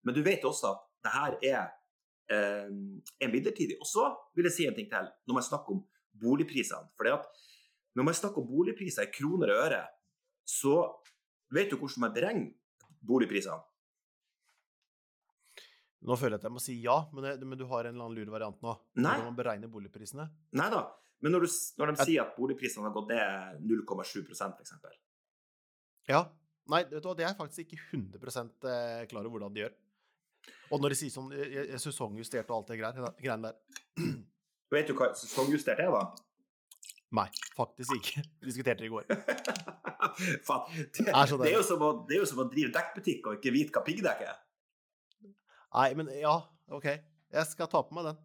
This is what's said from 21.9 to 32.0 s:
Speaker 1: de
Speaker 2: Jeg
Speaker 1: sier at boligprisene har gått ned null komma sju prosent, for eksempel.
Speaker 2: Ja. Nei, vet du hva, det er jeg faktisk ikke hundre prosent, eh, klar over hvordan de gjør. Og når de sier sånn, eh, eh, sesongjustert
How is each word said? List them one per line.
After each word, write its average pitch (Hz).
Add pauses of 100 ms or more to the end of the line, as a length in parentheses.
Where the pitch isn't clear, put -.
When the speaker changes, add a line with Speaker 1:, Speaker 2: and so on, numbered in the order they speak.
Speaker 1:
de 147
Speaker 2:
Jeg 139
Speaker 1:
sier 156
at -
boligprisene 123
har 104
gått 107
ned 95 (100)
null 110
komma 95
sju 98
prosent, -
for -
eksempel. - (1120)
Speaker 2:
Ja. 147 (500)
Nei, 165
vet 151
du 185
hva, -
det 165
er 196
jeg 202
faktisk 160
ikke -
hundre 98
prosent, 120
eh, 120
klar 110
over 117
hvordan 101
de 104
gjør. - (960)
Og 143
når 139
de 139
sier 139
sånn, 135
eh, 139 (140)
eh, 127
sesongjustert 113